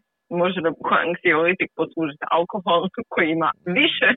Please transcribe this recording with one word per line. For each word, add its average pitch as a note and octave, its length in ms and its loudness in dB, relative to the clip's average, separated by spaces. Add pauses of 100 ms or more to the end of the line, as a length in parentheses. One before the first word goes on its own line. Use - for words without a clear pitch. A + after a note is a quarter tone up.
(300)
može F3+ 300 0
da E3 160 0
ko - 220 -4
anksiolitik E3+ 720 0
poslužiti D#3 560 -4
alkohol E3+ 520 0 (160)
<laughs> - 160 -10
koji E3+ 160 2
ima D#3+ 220 0 (240)
više - 320 2 (100)